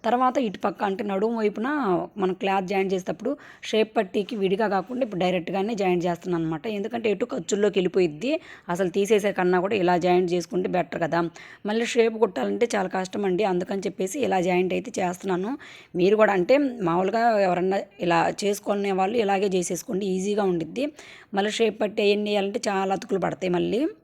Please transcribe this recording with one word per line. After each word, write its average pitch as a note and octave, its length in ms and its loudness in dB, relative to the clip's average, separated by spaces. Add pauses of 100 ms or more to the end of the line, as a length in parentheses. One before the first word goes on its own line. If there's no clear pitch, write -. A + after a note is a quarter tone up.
తర్వాత B3 300 2 (100)
ఇటుపక్క - 420 -4
అంటే G3 220 -4
నడుము G#3+ 300 0
వైపున G#3+ 280 -2 (540)
మనం F#3 180 0
క్లాత్ G3 320 0
జాయిన్ G3 220 0
చేసేటప్పుడు F#3+ 360 -4 (400)
షేప్ G#3+ 280 2
పట్టీకి G#3 440 -2
విడిగా G3 320 2
కాకుండా A3+ 320 -2
ఇప్పుడు G3 180 -6
డైరెక్ట్గానే F#3 580 -2
జాయిన్ F3+ 240 2
చేస్తున్నాను E3+ 380 -2
అనమాట. D#3+ 220 -4 (120)
ఎందుకంటే A3 360 -6
ఎటు A#3+ 200 -4
ఖర్చుల్లోకి G3+ 460 0
వెళ్ళిపోయిద్ది, F3+ 520 0 (420)
అసలు F3+ 220 0
తీసేసే G3+ 420 2
కన్నా F3+ 280 2
కూడా G#3+ 180 0
ఇలా F3+ 120 4 (100)
జాయిన్ F3+ 280 4
చేసుకుంటే F3+ 420 -2
బెటర్ E3+ 300 -2
కదా. E3+ 160 0 (480)
మళ్ళీ A3+ 240 0
షేప్ A3+ 300 4
కుట్టాలంటే G3+ 500 0
చాలా F#3+ 220 0
కష్టం F#3+ 340 -4
అండి, F#3+ 220 2
అందుకని F3+ 360 -2
చెప్పేసి F#3 300 -4 (100)
ఇలా F#3+ 200 2
జాయింట్ F#3 300 2
అయితే G3 220 -6
చేస్తున్నాను. F#3 520 -2 (500)
మీరు G#3 200 6
కూడా G3+ 180 4
అంటే B3+ 160 4 (340)
మామూలుగా G3 340 0 (240)
ఎవరన్నా F#3 320 0 (260)
ఇలా E3+ 140 4 (240)
చేసుకునే G3+ 560 -2
వాళ్ళు G#3 240 0
ఇలాగే G3 340 2
చేసేసుకోండి, F#3 460 -4 (120)
ఈజీగా G3+ 360 0
ఉండిద్ది. F3 340 -2 (480)
మళ్ళీ G3+ 160 0
షేప్ G#3+ 300 0
పట్టి G#3+ 220 0
అయన్నీ G#3 280 2
వేయాలంటే G3+ 380 0
చాలా G3 260 0
అతుకులు G3 240 -4
పడతాయి F3 340 -2
మళ్ళీ. F3 280 0 (240)